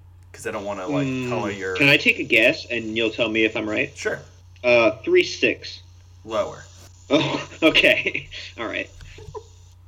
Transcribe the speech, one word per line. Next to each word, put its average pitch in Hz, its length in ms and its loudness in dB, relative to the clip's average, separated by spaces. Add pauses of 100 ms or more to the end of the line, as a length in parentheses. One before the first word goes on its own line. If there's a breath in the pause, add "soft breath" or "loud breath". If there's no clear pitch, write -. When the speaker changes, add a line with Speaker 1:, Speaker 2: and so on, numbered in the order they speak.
(320)
Speaker 1:
'cause - 160 -12
I 104 40 -8
don't 104 140 -6
wanna, 101 220 -6
like, 139 200 0
Speaker 2:
Hmm. 127 220 -4
Speaker 1:
color 107 220 -2
your 95 260 -4
Speaker 2:
Can - 100 4
I 143 100 6
take - 220 0
a - 40 -4
guess, - 420 4
and 113 320 -6
you'll 113 140 0
tell 113 180 -2
me 110 160 2
if 110 100 0
I'm 107 140 -4
right? 110 260 -4
Speaker 1:
Sure. - 240 -6 (440)
Speaker 2:
Uh, 120 280 6 (120)
three 175 200 4
six. - 580 -4 (440)
Speaker 1:
Lower. 110 400 -6 (440)
Speaker 2:
Oh, 147 460 0
<laughs> - 80 -6
okay. - 640 4 (320 loud breath)
All 113 80 -6
right. - 220 -8 (1000 loud breath)